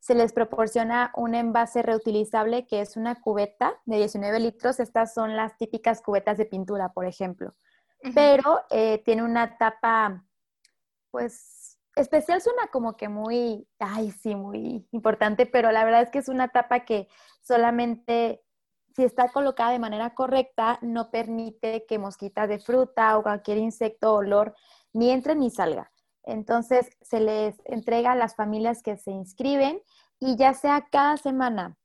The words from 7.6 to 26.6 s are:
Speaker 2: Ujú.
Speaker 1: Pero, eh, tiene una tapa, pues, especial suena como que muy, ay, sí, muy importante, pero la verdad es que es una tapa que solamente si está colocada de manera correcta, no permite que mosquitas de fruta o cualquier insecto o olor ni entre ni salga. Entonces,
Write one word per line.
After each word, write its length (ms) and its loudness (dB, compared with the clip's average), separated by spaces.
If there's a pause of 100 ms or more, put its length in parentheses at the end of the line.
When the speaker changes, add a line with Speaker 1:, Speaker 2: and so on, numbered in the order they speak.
Speaker 2:
Ujú. 120 -10
Speaker 1:
Pero, 540 6
eh, 340 0
tiene 200 0
una 340 -2
tapa, 680 0 (840)
pues, 540 -10 (320)
especial 440 2
suena 320 0
como 240 -4
que 120 -10
muy, 600 -4 (100)
ay, 320 -4
sí, 240 -6
muy 560 -10
importante, 560 0
pero 260 2
la 120 4
verdad 180 6
es 80 -2
que 80 -2
es 100 -6
una 200 -2
tapa 320 0
que 280 -4 (320)
solamente 1000 0 (520)
si 100 2
está 240 2
colocada 440 0
de 60 -2
manera 360 -6
correcta, 680 0
no 300 -6
permite 760 -6
que 120 -4
mosquitas 500 -6
de 100 -4
fruta 600 2
o 40 0
cualquier 360 -2
insecto 540 -2
o 60 4
olor 360 2 (380)
ni 180 2
entre 240 2
ni 160 0
salga. 400 -4 (340)
Entonces, 680 0 (120)